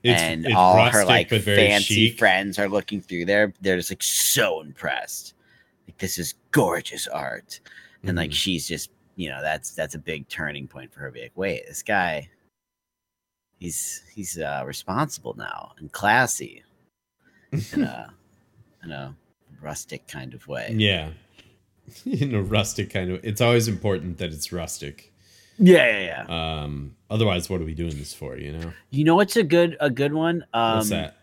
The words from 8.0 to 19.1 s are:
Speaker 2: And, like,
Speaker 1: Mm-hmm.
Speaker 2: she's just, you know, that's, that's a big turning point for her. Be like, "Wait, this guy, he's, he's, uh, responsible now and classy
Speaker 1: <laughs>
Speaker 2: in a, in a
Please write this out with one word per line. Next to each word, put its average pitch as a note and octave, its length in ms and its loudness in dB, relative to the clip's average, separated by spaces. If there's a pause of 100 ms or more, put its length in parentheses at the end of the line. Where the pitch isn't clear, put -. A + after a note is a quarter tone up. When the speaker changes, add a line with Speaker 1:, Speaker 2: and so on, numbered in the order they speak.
Speaker 2:
And, F#2+ 140 -4
like, D#2+ 140 -4
Speaker 1:
Mm-hmm. D2+ 40 -6
Speaker 2:
she's F2 320 -2
just, - 240 -8 (240)
you F2 140 -8
know, C2+ 120 -10
that's, D2+ 300 -4
that's D#2 240 -8
a D#2 60 -12
big D2 280 -8
turning D2 380 -8
point C2 260 -20
for - 60 -20
her. C2+ 140 -12
Be A#1+ 100 -16
like, A#1+ 140 -18
"Wait, F#2 320 -4
this - 160 -12
guy, F2 440 -2 (1300)
he's, - 420 -8 (100)
he's, F#2+ 260 -10
uh, C#2+ 280 -6
responsible G2+ 680 -6
now G1+ 420 -14
and D2+ 140 -16
classy G#2+ 720 2 (480)
Speaker 1:
<laughs> - 600 -10
Speaker 2:
in D4 120 0
a, A#1 280 -10 (680)
in E2 80 -14
a C#2 240 -10 (460)